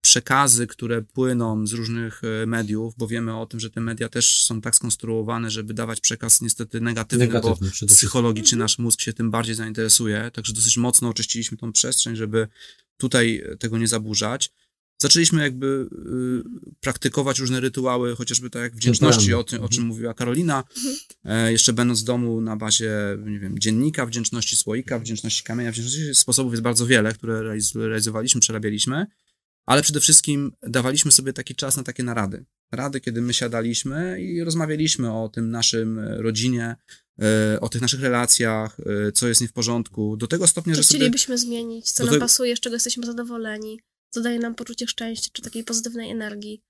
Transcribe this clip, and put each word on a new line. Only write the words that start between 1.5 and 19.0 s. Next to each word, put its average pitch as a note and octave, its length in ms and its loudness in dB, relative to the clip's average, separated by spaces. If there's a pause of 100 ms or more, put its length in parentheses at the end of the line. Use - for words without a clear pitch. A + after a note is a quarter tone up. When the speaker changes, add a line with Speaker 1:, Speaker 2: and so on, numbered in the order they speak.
Speaker 1:
z G#2+ 60 -4
różnych, A#2 480 -6 (220)
e, - 20 -2
mediów, A2 520 -2
bo A#2+ 100 -4
wiemy A2+ 300 -4
o A2+ 80 -8
tym, A2+ 140 -12
że A2 100 -8
te A#2 120 -6
media A2+ 280 -4
też - 340 2
są A2+ 180 -2
tak A2+ 140 0
skonstruowane, A2+ 760 -2
żeby A2 220 -8
dawać A2+ 280 -4
przekaz - 400 4
niestety A2+ 400 -2
negatywny, A#2 460 2
Speaker 2:
Negatywny A2+ 240 2
Speaker 1:
bo A2 40 2
Speaker 2:
przede F#2+ 160 -2
wszystkim. - 260 6
Speaker 1:
psychologicznie A2+ 580 4
Speaker 3:
Mhm. A#2 80 0
Speaker 1:
nasz A2 160 0
mózg A#2 220 0
się A2 120 -4
tym A2+ 180 -2
bardziej A2+ 240 -2
zainteresuje, A2 800 0
także A2 200 -6
dosyć A2 240 2
mocno A#2+ 320 2
oczyściliśmy A2+ 480 -4
tą A2+ 140 -8
przestrzeń, A#2+ 440 0
żeby A2 320 -2 (500)
tutaj, A#2 480 2
e, - 120 -10
tego A2+ 200 -4
nie A2+ 100 0
zaburzać. A2 640 -2 (500)
Zaczęliśmy E3 400 8
jakby, C3+ 460 0 (840)
y, - 80 -20
praktykować C3+ 600 0
różne B2+ 200 0
rytuały, B2 560 0
chociażby B2 340 -4
tak A#2+ 120 -8
jak A#2 140 -6
wdzięczności, A#2 440 6